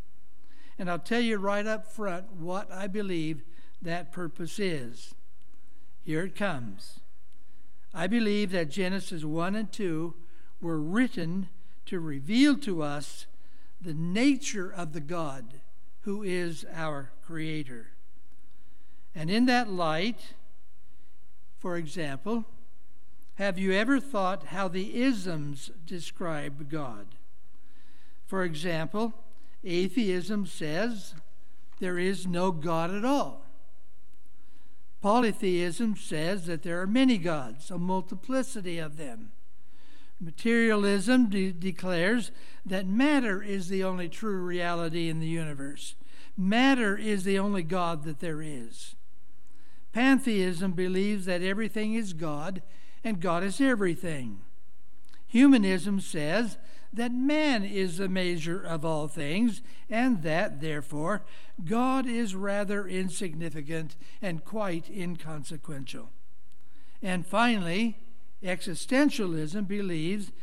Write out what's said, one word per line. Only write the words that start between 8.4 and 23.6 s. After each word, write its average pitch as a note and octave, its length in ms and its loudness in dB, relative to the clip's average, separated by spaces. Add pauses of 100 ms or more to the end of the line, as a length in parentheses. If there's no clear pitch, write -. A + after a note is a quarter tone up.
that E3+ 220 0
Genesis F#3 520 0
one E3 300 0
and G#3+ 180 0
two E3+ 440 0 (440)
were E3 220 0
written F3+ 680 2 (360)
to F#3+ 140 -2
reveal E3+ 580 4
to F3+ 240 0
us D3 460 0 (520)
the F3 140 -2
nature G3 800 2
of F3 220 -2
the E3 80 -2
God C#3+ 600 -2 (400)
who G#3 220 -2
is F3+ 500 0
our D3+ 380 -2 (120)
Creator. D#3 680 -2 (1200)
And D#3+ 160 -2
in A3+ 160 4
that B3 240 4
light, F3+ 640 0 (1300)
for F3 180 -2
example, E3 680 0 (920)
have G3 220 0
you F#3+ 140 2